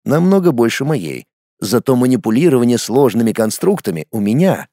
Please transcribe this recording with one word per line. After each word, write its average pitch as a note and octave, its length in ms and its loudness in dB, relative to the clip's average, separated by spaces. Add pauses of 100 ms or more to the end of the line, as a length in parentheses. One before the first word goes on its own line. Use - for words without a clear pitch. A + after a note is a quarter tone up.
намного F3 480 2
больше A#2 320 0
моей. D#2+ 420 -6 (340)
Зато A2+ 360 0
манипулирование B2 840 2
сложными A2+ 540 0
конструктами A2 800 -4
у A2+ 80 -6
меня A2+ 520 0